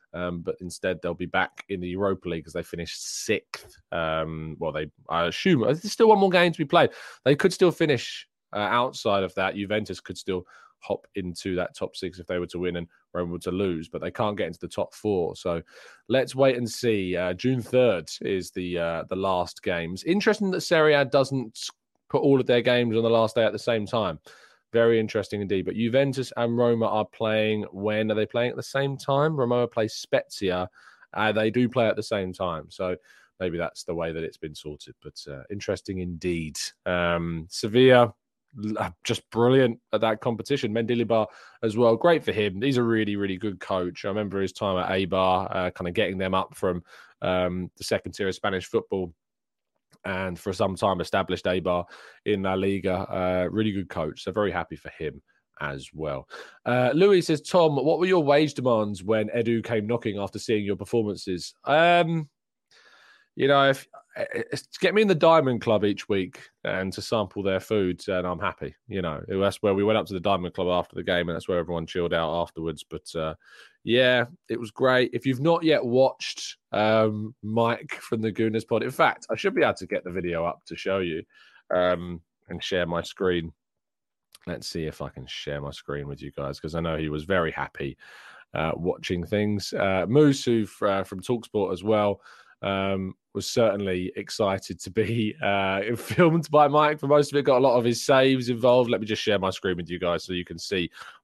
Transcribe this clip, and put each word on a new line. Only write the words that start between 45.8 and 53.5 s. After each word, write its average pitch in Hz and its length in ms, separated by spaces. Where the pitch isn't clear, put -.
of 87 80
getting 95 240
them 95 160
up 92 200
from, 90 280
um, 90 540
the - 60
second 101 280
tier 101 160
of 92 80
Spanish 95 320
football. 95 480
And 92 340
for 98 140
some 95 240
time 95 240
established 90 420
Eibar 90 400
in 104 180
La 95 100
Liga. 95 460
Uh, 92 400